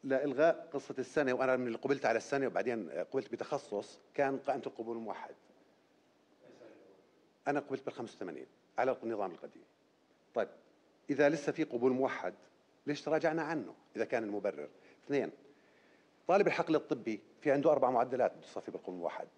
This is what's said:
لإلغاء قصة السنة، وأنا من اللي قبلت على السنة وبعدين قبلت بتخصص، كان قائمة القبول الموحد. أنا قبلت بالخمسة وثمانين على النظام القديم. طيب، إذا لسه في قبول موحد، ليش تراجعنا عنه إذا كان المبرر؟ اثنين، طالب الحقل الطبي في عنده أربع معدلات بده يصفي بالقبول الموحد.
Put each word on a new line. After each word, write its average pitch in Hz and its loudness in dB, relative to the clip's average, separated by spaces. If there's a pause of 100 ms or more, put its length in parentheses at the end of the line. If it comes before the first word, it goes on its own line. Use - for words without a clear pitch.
لإلغاء 139 2
قصة 131 -6
السنة، 131 0
وأنا 127 4
من 127 0
اللي 113 -2
قبلت 139 0
على 113 4
السنة 139 0
وبعدين 104 -2
قبلت 98 -4
بتخصص، - -6 (140)
كان 139 0
قائمة 131 -2
القبول 117 -6
الموحد. 107 -8 (2000)
أنا 143 2
قبلت 131 -6
بالخمسة 120 -8
وثمانين 71 -10 (320)
على 123 0
النظام 104 -4
القديم. - -16 (720)
طيب، 110 0 (640)
إذا 143 4
لسه 156 -2
في 156 -2
قبول 123 2
موحد، 127 0 (540)
ليش 147 -4
تراجعنا 156 0
عنه 143 -4 (220)
إذا 107 -2
كان 113 -2
المبرر؟ 98 -4 (360)
اثنين، 127 0 (960)
طالب 196 6
الحقل 165 2
الطبي 117 -2 (220)
في 147 2
عنده 143 6
أربع 131 6
معدلات 127 4
بده - -18
يصفي - -10
بالقبول 92 -8
الموحد. 85 -6 (100)